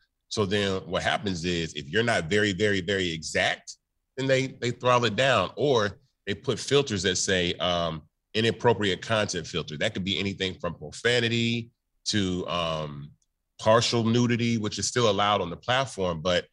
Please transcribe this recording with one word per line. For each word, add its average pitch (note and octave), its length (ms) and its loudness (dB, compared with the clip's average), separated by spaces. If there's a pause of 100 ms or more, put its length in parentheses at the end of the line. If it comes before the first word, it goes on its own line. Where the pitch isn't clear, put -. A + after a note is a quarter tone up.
(280)
So G#2+ 160 0
then G2 380 0
what E2+ 200 -4
happens F2 420 -2
is E2+ 300 -2
if C#2+ 140 -10
you're G2 140 0
not A2 220 0
very, G#2 280 0
very, G2+ 280 0
very F#2 320 -2
exact, F2+ 640 -4 (400)
then C3 100 -4
they, C3+ 220 2 (120)
they A#2+ 120 -2
throttle B2 340 2
it G#2+ 100 -2
down, A#2+ 400 2
or A2+ 420 2 (280)
they G2+ 80 -4
put A2+ 240 -4
filters C#3 460 0
that F#2 120 2
say, F2+ 380 0
um, E2+ 480 -2 (320)
inappropriate A2 680 2
content F2+ 460 -2
filter. D#2 320 -6
That A2 160 -2
could F#2+ 100 -6
be F2+ 140 -2
anything F#2+ 360 -4
from E2+ 200 -6
profanity A#2 960 -2 (360)
to, F#2 400 0
um, D#2 640 -6 (480)
partial A#2 460 4
nudity, A#2 540 2
which G#2 200 -4
is G2 80 -2
still A#2+ 240 2
allowed G2+ 300 2
on F2 100 -4
the E2+ 60 -8
platform. F#2+ 640 -2
But F2+ 320 2